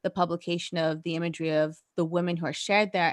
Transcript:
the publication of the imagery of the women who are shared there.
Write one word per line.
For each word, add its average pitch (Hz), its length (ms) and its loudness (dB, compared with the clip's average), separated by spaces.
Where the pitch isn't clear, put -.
the 185 80 -2
publication 175 680 -2
of 160 260 0
the 170 140 -4
imagery 165 340 -2
of 156 280 2
the 175 80 2
women 175 320 0
who 165 100 -4
are 143 60 -2
shared 208 400 2
there. 170 200 2